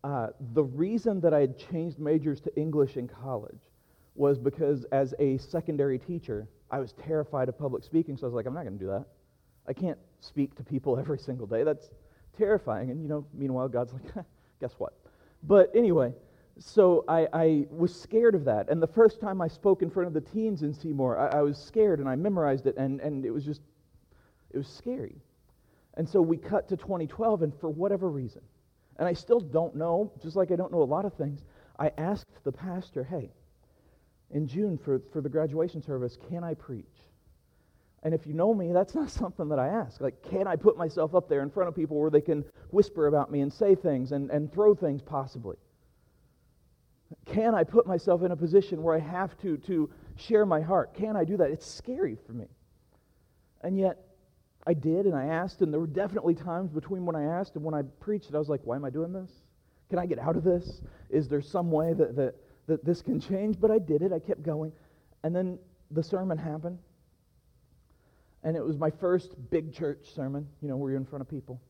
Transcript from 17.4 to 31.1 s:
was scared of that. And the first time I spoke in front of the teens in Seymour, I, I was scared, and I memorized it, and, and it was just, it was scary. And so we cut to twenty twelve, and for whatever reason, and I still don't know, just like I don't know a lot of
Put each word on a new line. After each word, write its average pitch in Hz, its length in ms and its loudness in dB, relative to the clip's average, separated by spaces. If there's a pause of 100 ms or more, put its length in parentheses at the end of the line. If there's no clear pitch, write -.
was 170 240 0
scared 226 400 4
of 147 120 0
that. 107 240 2
And 160 120 2
the 160 60 2
first 226 320 6
time 196 200 -4
I 165 80 0
spoke 190 340 2
in 170 80 -2
front 180 180 -2
of 156 60 -8
the 156 60 0
teens 208 420 -4
in 151 120 -2
Seymour, 135 420 -2
I, 143 220 2
I 147 40 4
was 143 160 0
scared, 202 420 2
and 135 80 -2
I 131 80 -2
memorized 156 500 0
it, 139 100 2
and, 135 240 -2
and 139 240 -4
it 113 60 -2
was 135 140 -4
just, 147 160 -8 (920)
it 139 80 -6
was 139 80 -6
scary. - 500 -8 (760)
And 165 140 -2
so 196 120 4
we 165 180 4
cut - 320 -2
to 185 60 0
twenty 175 300 -4
twelve, 214 360 0
and 147 180 0
for 160 100 -4
whatever 185 400 0
reason, 131 320 -8 (540)
and 175 120 0
I 175 40 0
still 233 280 2
don't 160 340 -2
know, 170 380 0 (100)
just 160 140 -8
like 180 140 2
I 175 60 2
don't 180 160 -4
know 170 100 4
a - 20 8
lot 156 200 0
of 202 100 -6